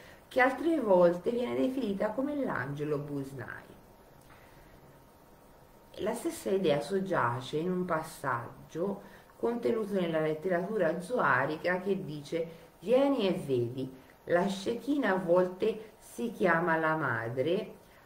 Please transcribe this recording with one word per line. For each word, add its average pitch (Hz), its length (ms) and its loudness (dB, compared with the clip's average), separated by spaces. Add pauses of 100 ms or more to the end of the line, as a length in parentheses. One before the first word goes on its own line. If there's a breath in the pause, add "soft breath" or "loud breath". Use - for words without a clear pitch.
(280 loud breath)
che 247 140 2
altre 285 400 2
volte 180 480 6
viene 240 260 -2
definita 220 540 0
come 294 260 -2
l'angelo 147 600 -2
Busnai. 139 640 -8 (2250 loud breath)
La 214 180 -2
stessa 311 340 -6
idea 156 320 2
soggiace 147 760 0
in 180 140 0
un 180 140 0
passaggio 160 1300 -4 (260 loud breath)
contenuto 226 560 -2
nella 165 280 2
letteratura 180 760 0
zoarica 160 840 2
che 190 220 -2
dice: 151 440 -6 (320 loud breath)
"Vieni 254 480 4
e 170 60 2
vedi, 131 640 -2 (300 loud breath)
la 180 220 2
Shekinah 233 680 0
a 185 40 2
volte 180 840 2
si 233 320 -8
chiama 165 460 2
la 160 180 2
madre, 131 760 -2 (320 loud breath)